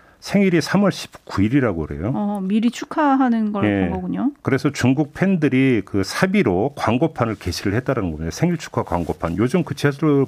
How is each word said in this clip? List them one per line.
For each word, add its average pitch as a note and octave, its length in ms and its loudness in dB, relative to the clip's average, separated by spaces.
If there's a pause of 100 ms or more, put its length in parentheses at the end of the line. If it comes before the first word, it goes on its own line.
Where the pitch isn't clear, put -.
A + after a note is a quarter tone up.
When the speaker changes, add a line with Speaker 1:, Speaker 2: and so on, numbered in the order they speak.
(220)
Speaker 1:
생일이 F#3 400 2
삼월 G3 300 2
십구 - 500 -6
일이라고 G#2+ 460 0
그래요. D2+ 260 -6
Speaker 2:
어, G#3 300 -4
미리 G#3+ 260 0
축하하는 B3+ 840 0
걸 G3+ 140 -2
Speaker 1:
예. G3 240 2
Speaker 2:
본 - 20 -4
거군요. F#3 400 -4 (120)
Speaker 1:
그래서 C3+ 280 0
중국 C#3 440 0
팬들이 C3+ 680 2
그 G2 200 -2
사비로 C#3 720 0
광고판을 B2 600 0
게시를 - 380 -4
했다는 A2 380 -2
겁니다. D#2 200 -6
생일 E3+ 260 0
축하 - 260 -4
광고판. E2 540 -4
요즘 C3 260 2
그 - 100 -6
지하철 C#3+ 540 2